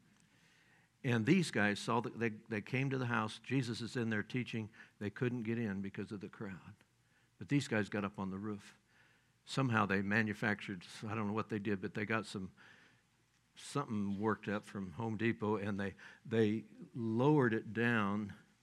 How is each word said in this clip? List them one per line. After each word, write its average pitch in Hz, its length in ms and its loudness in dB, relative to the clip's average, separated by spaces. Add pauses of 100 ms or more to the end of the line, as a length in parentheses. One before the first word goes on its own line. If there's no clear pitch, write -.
(1040)
And 120 220 2
these 170 240 6
guys 104 300 2
saw 120 220 2
that 110 180 -4
they, 113 140 0 (160)
they 107 120 -2
came 131 300 -2
to 131 80 0
the 127 60 -2
house. 113 380 0
Jesus 120 380 -2
is 110 140 -6
in 117 140 0
there 107 120 0
teaching. 110 480 -4 (300)
They 104 100 -4
couldn't 123 340 -2
get 113 140 -2
in 101 240 -2
because 98 300 -6
of 104 80 -8
the 95 80 -10
crowd. 95 480 -12 (640)
But - 100 -8
these 139 180 2
guys 107 220 0
got 104 160 -2
up 98 140 -6
on 95 100 -4
the 95 80 -6
roof. 101 380 -8 (720)
Somehow 113 400 4
they 98 160 4
manufactured, 104 800 0 (260)
I 104 60 -4
don't 110 100 0
know 101 80 0
what 107 160 -2
they 110 80 0
did, 101 240 0
but 95 140 -6
they 107 100 -2
got 110 220 -2
some, 95 240 -8 (1040)
something 104 640 -4
worked 107 280 0
up 104 200 -2
from 95 240 -8
Home 113 260 -4
Depot, 110 380 0
and 101 240 -2
they, 98 160 -4 (280)
they 110 420 2 (300)
lowered 120 600 4
it 110 180 -4
down 107 580 2 (320)